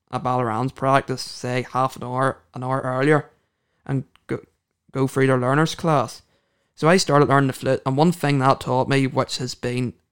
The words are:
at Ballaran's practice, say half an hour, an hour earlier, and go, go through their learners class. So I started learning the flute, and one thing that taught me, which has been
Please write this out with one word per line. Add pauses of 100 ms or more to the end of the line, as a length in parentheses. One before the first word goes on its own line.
(100)
at
Ballaran's
practice,
say
half
an
hour, (100)
an
hour
earlier, (560)
and (240)
go, (500)
go
through
their
learners
class. (520)
So
I
started
learning
the
flute,
and
one
thing
that
taught
me,
which
has
been (200)